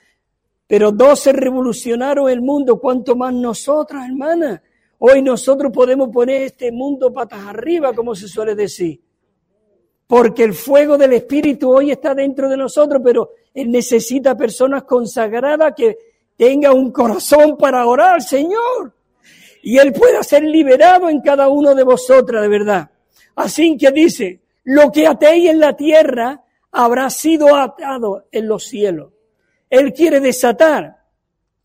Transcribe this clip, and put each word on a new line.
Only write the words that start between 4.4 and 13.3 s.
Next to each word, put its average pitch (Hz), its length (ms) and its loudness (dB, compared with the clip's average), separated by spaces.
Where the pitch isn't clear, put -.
Hoy 262 220 4
nosotros 269 500 -2
podemos 254 380 0
poner 254 320 -2
este 254 280 -8
mundo 254 440 -4
patas 220 340 -12
arriba, 269 460 -4
como 233 200 -8
se 196 140 -16
suele 214 280 -8
decir. 180 460 -8
Porque 233 380 2
el 214 100 0
fuego 285 440 2
del 269 160 4
Espíritu 262 580 -2
hoy 277 200 2
está 277 220 -4
dentro 269 360 -4
de 269 80 -4
nosotros, 277 440 -2
pero 233 300 0